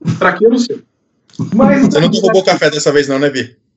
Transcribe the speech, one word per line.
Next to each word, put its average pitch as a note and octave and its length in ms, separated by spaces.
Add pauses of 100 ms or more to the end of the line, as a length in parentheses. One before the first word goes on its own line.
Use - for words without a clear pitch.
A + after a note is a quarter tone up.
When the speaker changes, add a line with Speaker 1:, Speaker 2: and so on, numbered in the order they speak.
(200)
Speaker 1:
Pra F#3 140
quê, G#3+ 140
eu A#3 40
não B3+ 80
sei. - 240 (720)
Mas C4+ 320
Speaker 2:
Você D3 140
não E3+ 80
derrubou F#3+ 360
café F3 260
dessa D3+ 200
vez C#3+ 160
não, C3+ 120
né, C#3+ 100
Vi? C3 280 (200)